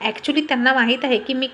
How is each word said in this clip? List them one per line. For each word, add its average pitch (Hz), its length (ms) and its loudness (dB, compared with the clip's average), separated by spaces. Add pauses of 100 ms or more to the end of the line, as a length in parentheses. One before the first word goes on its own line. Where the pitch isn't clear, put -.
Actually 277 460 -2
त्यांना 254 260 2
माहीत 254 300 2
आहे 254 140 2
की 240 160 -4
मी 262 200 -2